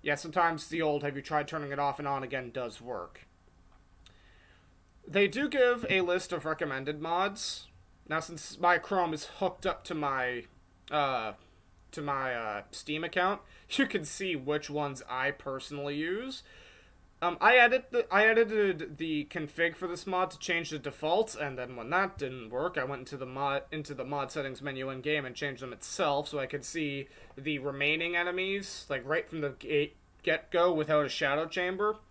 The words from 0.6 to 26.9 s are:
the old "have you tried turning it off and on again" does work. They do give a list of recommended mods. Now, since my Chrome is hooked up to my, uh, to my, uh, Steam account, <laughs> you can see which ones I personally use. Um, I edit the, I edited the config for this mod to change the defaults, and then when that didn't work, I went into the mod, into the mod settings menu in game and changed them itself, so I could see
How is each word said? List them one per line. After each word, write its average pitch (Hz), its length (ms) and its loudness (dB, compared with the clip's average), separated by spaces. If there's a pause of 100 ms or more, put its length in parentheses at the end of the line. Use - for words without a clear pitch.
the 165 160 -2
old 147 180 2
"have 143 140 -2
you 139 80 -6
tried 151 240 0
turning 147 240 -4
it 139 80 -2
off 143 180 0
and 147 100 -4
on 139 140 -2
again" 127 300 -4
does 120 280 -6
work. 113 420 -8 (1900)
They 196 200 6
do 262 220 0
give 247 400 4
a 190 120 4
list 180 300 2
of 165 140 -4
recommended 147 560 -2
mods. 180 680 -2 (380)
Now, 156 120 0
since 160 400 -10
my 175 180 6
Chrome 170 380 0
is - 140 -8 (100)
hooked 185 260 -2
up 180 200 -2
to 170 100 -6
my, 127 480 0 (480)
uh, 131 420 2 (580)
to 156 100 -8
my, 135 320 0
uh, 107 280 -4 (100)
Steam 156 340 -4
account, 185 340 2 (180)
<laughs> - 120 -20
you - 180 4
can 175 160 0
see 180 320 -4
which 147 340 -2
ones 143 400 -2
I 131 220 0
personally 143 640 -6
use. 202 480 -4 (800)
Um, 175 180 0
I 220 160 8
edit 247 360 6
the, 240 220 2
I 208 120 6
edited 208 720 4
the 156 340 -2
config 165 460 0
for 180 100 -4
this 175 180 -6
mod 185 260 2
to - 80 -16
change 170 300 -2
the 151 100 -6
defaults, 170 560 0
and 135 220 -4
then 123 200 -8
when 117 140 -8
that 185 260 2
didn't 127 320 -6
work, 147 280 -2
I 131 60 0
went 131 160 -4
into 131 160 -10
the 131 100 -6
mod, 139 460 -2
into 147 220 -6
the 127 100 -6
mod 139 280 -4
settings 135 300 -6
menu 135 280 -6
in 131 100 -6
game 147 240 0
and 127 100 -8
changed 135 280 -6
them 127 100 -8
itself, 147 560 0
so 147 120 -4
I 131 60 -2
could 143 200 -6
see 143 420 -4 (300)